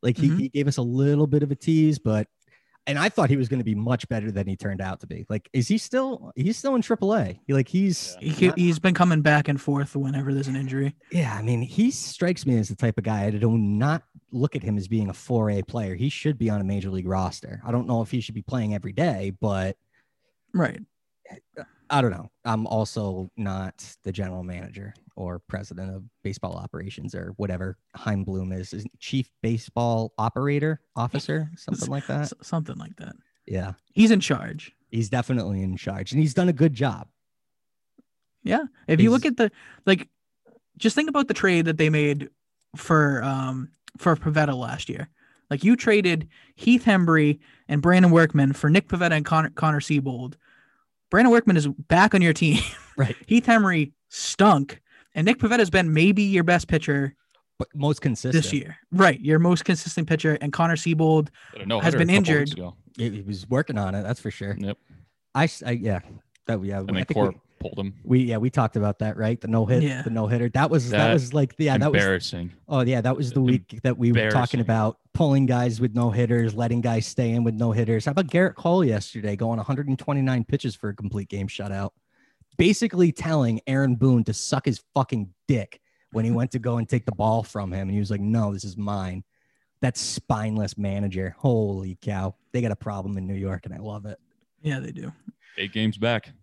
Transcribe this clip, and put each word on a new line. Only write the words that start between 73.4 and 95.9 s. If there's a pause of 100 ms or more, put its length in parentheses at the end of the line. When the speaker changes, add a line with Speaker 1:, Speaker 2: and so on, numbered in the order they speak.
Speaker 1:
week
that
we
were (160)
talking
Speaker 3:
Embarrassing.
Speaker 1:
about (160)
pulling
guys
with
no
hitters,
letting
guys
stay
in
with
no
hitters.
How
about
Garrett
Cole
yesterday
going
a
hundred
and
twenty-nine
pitches
for
a
complete
game
shutout, (680)
basically
telling
Aaron
Boone
to
suck
his (120)
fucking (140)
dick (300)
when
he
went
to
go
and
take
the
ball
from
him,
and
he
was
like,
"No,
this
is
mine." (580)
That
spineless
manager.
Holy
cow. (160)
They
got
a
problem
in
New
York,
and
I
love
it. (420)
Speaker 2:
Yeah,
they
do. (460)
Speaker 3:
Eight
games